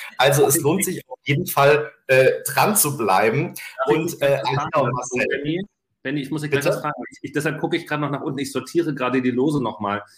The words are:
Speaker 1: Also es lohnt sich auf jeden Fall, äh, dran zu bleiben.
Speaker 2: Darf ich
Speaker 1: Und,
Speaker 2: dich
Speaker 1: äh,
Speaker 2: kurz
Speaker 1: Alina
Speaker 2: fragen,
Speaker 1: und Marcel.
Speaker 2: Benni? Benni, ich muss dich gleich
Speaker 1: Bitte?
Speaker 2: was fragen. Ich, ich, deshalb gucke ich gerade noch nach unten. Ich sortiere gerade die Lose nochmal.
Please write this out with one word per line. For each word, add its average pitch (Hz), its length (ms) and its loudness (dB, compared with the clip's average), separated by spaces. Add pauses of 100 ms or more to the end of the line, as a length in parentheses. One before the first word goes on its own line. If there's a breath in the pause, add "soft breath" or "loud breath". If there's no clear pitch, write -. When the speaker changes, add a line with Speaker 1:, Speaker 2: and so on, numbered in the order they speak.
(180 loud breath)
Speaker 1:
Also 139 300 4
es - 120 2
lohnt 170 240 0
sich 165 240 -8
auf - 140 -16
jeden 147 240 -2
Fall, 147 460 4 (160)
äh, 131 360 4
dran 175 300 2
zu 147 220 0
bleiben. 113 580 2
Speaker 2:
Darf - 320 -8
ich 151 100 4
Speaker 1:
Und, 170 180 -2
Speaker 2:
dich - 80 -6
Speaker 1:
äh, 139 160 2
Speaker 2:
kurz 135 100 -4
Speaker 1:
Alina 139 140 -2
Speaker 2:
fragen, 151 240 0
Speaker 1:
und 127 80 -2
Marcel. 123 340 -4
Speaker 2:
Benni? 147 320 -4 (420)
Benni, 139 200 -4
ich 135 100 -8
muss 151 100 -4
dich 147 80 -6
gleich 139 140 0
Speaker 1:
Bitte? 180 100 2
Speaker 2:
was - 80 -6
fragen. 147 200 -6 (100)
Ich, - 100 -20
ich, - 100 -12
deshalb 151 280 -2
gucke 165 160 -2
ich - 100 -6
gerade 151 160 -4
noch 139 80 -2
nach 135 120 -6
unten. 143 180 -6
Ich 135 100 -6
sortiere 156 420 -2
gerade 127 300 -2
die 127 80 0
Lose 135 320 0
nochmal. 104 400 -4 (140 soft breath)